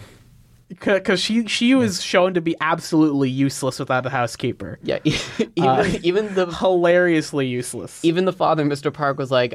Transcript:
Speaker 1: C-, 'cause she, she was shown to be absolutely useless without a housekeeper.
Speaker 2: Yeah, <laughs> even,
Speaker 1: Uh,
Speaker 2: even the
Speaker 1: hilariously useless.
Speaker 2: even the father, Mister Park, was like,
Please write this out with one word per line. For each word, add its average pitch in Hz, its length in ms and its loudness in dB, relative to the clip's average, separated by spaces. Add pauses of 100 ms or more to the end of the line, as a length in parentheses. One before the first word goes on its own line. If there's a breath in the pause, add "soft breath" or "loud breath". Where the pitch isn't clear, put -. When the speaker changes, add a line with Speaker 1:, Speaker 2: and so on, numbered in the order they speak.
(840 loud breath)
Speaker 1:
C-, 294 160 2
'cause 220 200 0
she, 220 280 0
she 240 280 2
was 226 260 0
shown 185 320 2
to 175 80 0
be 165 180 -2
absolutely 156 680 2
useless 135 480 -2
without 127 260 -2
a 127 60 -6
housekeeper. 120 720 -6
Speaker 2:
Yeah, - 200 -4
<laughs> - 20 -12
even, - 460 -2 (140)
Speaker 1:
Uh, 131 220 4 (160)
Speaker 2:
even 196 320 0
the 185 140 0
Speaker 1:
hilariously 175 960 2
useless. 123 580 -6
Speaker 2:
even 165 220 2
the 180 80 0
father, 156 320 0
Mister 143 240 -2
Park, 139 300 -2
was 135 100 -6
like, 123 260 2